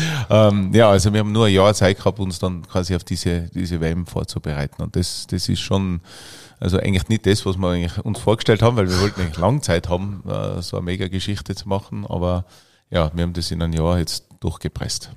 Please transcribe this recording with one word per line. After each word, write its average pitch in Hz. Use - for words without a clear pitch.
Ähm, 101
ja, 110
also 98
wir 107
haben 104
nur 110
ein 101
Jahr 98
Zeit 98
gehabt, 98
uns 92
dann 90
quasi 92
auf 85
diese, 85
diese 87
W 80
M 85
vorzubereiten 76
und -
das, -
das 92
ist 95
schon, 95
also 90
eigentlich 95
nicht 113
das, 98
was 95
wir 92
eigentlich 87
uns 107
vorgestellt 107
haben, 117
weil 95
wir 92
wollten 101
eigentlich 80
Langzeit 87
haben, 95
äh, 98
so 98
eine 90
Mega-Geschichte 92
zu -
machen, 101
aber 90
ja, 80
wir 85
haben 85
das 85
in 85
einem 82
Jahr 82
jetzt -
durchgepresst. -